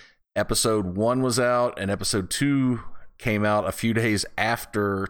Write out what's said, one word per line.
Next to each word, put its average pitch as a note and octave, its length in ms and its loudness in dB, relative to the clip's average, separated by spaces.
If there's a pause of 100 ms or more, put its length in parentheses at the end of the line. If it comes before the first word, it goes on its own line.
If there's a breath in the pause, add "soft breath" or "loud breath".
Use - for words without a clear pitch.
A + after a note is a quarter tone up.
(340 loud breath)
episode G#2 640 0
one A#2+ 260 2
was B2 160 0
out, B2 400 2
and G2 140 -2
episode F#2+ 360 -2
two C3 520 2 (380 loud breath)
came G#2 260 0
out G#2 240 2
a F#2+ 40 -2
few A2+ 200 -2
days A2 320 2 (140)
after G2+ 720 -2